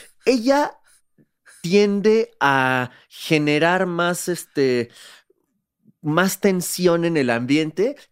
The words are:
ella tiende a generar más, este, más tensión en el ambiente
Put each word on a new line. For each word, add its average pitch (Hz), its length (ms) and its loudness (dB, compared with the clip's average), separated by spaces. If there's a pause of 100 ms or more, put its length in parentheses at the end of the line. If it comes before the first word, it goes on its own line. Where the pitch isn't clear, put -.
(240)
ella 269 480 0 (880)
tiende 202 680 2 (100)
a 131 500 0 (180)
generar 156 760 0
más, 175 420 -4
este, 131 640 -2 (1120)
más 170 380 -2
tensión 180 640 0
en 170 120 -2
el 127 140 0
ambiente 156 680 -2 (160)